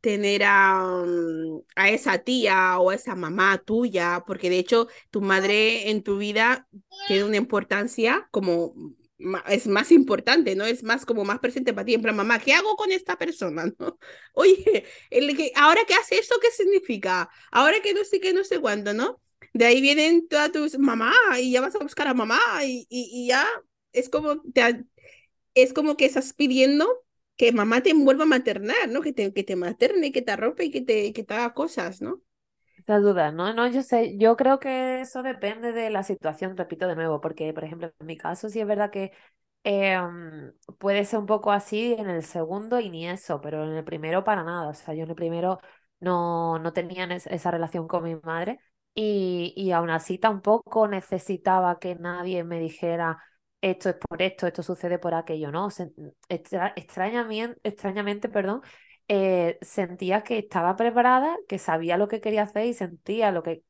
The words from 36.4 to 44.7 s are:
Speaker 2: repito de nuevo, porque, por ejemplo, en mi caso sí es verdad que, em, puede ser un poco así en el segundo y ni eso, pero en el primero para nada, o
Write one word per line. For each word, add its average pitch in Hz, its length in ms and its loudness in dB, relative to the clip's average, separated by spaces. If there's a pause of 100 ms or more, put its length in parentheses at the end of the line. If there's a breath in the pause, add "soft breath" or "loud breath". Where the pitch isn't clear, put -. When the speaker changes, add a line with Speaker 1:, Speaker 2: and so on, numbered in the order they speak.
Speaker 2:
repito 175 320 -6
de 170 80 -2
nuevo, 160 260 -2
porque, 160 320 -6
por 160 100 -10
ejemplo, 165 360 -12
en 156 80 -18
mi 160 100 -12
caso 180 320 -8
sí 214 100 -6
es 208 80 -4
verdad 208 240 0
que, 196 200 -8 (520 soft breath)
em, 175 880 -2 (240)
puede 196 280 0
ser 214 140 -4
un 202 60 -6
poco 208 260 0
así 214 460 -2
en 208 120 -6
el 165 140 -4
segundo 202 560 -6
y 214 100 -6
ni 165 180 -10
eso, 175 340 -8
pero 151 240 -8
en 156 80 -6
el 160 100 -6
primero 160 400 -4
para 202 200 0
nada, 165 260 -6
o 147 60 -10